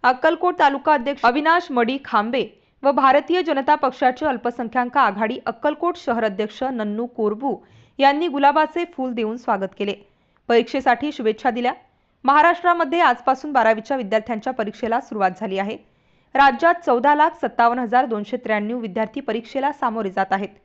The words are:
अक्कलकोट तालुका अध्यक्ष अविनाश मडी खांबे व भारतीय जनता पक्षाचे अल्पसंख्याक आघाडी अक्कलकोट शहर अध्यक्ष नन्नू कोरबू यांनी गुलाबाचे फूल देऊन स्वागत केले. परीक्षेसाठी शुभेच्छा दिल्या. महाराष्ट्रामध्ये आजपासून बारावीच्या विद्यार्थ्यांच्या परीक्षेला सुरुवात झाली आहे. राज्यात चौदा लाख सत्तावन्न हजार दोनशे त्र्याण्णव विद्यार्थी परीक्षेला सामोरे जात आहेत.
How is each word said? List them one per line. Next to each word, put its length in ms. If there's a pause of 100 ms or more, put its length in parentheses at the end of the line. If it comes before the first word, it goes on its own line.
अक्कलकोट 560
तालुका 340
अध्यक्ष 320
अविनाश 460
मडी 340
खांबे 360 (420)
व 80
भारतीय 500
जनता 340
पक्षाचे 500
अल्पसंख्याक 720
आघाडी 480
अक्कलकोट 520
शहर 260
अध्यक्ष 400
नन्नू 420
कोरबू 500 (440)
यांनी 280
गुलाबाचे 680
फूल 200
देऊन 240
स्वागत 400
केले. 160 (560)
परीक्षेसाठी 600
शुभेच्छा 380
दिल्या. 240 (500)
महाराष्ट्रामध्ये 760
आजपासून 520
बारावीच्या 460
विद्यार्थ्यांच्या 560
परीक्षेला 480
सुरुवात 380
झाली 180
आहे. 200 (560)
राज्यात 420 (100)
चौदा 300
लाख 140 (120)
सत्तावन्न 400
हजार 240
दोनशे 320
त्र्याण्णव 420
विद्यार्थी 420
परीक्षेला 500
सामोरे 380
जात 220
आहेत. 180 (160)